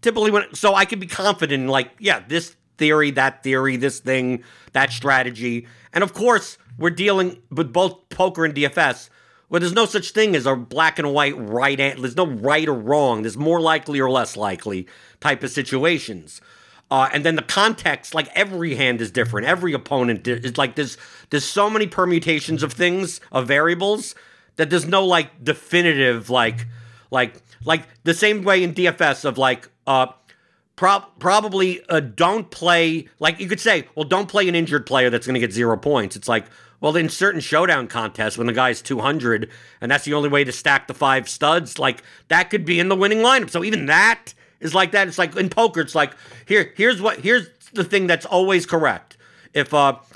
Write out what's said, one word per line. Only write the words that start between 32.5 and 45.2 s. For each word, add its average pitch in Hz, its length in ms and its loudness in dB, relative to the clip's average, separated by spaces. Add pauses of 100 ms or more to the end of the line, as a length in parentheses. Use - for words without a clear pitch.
play, 165 560 2 (100)
like, 165 220 0
you 196 80 -8
could 175 100 -4
say, 196 380 0
"Well, 151 80 -4
don't 180 240 0
play 196 200 2
an 175 60 0
injured 147 320 0
player 127 240 2
that's 120 160 -2
gonna 127 140 0
get 113 120 -2
zero 117 240 2
points." 123 380 -2
It's 104 140 -10
like, 113 160 0 (360)
well, 151 160 0
in 160 120 0
certain 185 320 -2
showdown 151 480 2
contests, 110 500 -4
when 117 80 -2
the 120 60 0
guy's 123 280 0
two 127 200 -6
hundred 120 500 -2 (300)
and 120 100 -6
that's 143 140 2
the 147 100 -4
only 147 140 0
way 143 160 2
to 127 80 -6
stack - 340 0
the - 80 -10
five 131 340 0
studs, 151 500 -2
like, 135 260 -2 (240)
that 175 220 2
could 202 140 -2
be 170 140 0
in 180 100 0
the 190 80 2
winning 202 220 2
lineup. 240 320 4
So 170 140 -4
even 196 220 -2
that 175 480 2 (260)
is 160 120 -6
like 185 200 2
that. 196 160 2
It's 151 100 -8
like 175 180 -2